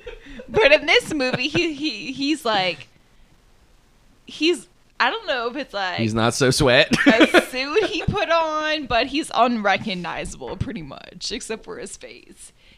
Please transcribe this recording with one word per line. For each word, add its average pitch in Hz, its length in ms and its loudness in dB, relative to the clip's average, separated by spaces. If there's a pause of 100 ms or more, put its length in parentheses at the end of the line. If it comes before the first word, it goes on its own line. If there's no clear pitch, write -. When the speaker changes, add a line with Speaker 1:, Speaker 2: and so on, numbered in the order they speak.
(500)
Speaker 1:
But 285 240 6
in 285 120 6
this 392 280 2
movie, 254 340 -2
he, 339 260 0
he, 269 380 -6
he's 277 340 -2
like, 185 420 -2 (1400)
he's, 320 420 -2 (320)
I 240 100 2
don't 427 180 -6
know 247 220 -2
if 240 60 -8
it's 277 180 -10
like 185 260 -4
Speaker 2:
He's 110 140 0
not 113 200 2
so 127 180 2
Sweat. 135 480 4
<laughs> - 80 0
Speaker 1:
a 247 340 6
suit 294 440 0
he - 180 -4
put 381 260 -2
on, 311 560 -2
but 240 220 0
he's 277 260 -4
unrecognizable 190 1200 -2
pretty - 240 -6
much, - 500 -14
except 220 320 -10
for - 140 -14
his - 200 -14
face. - 540 -20 (260)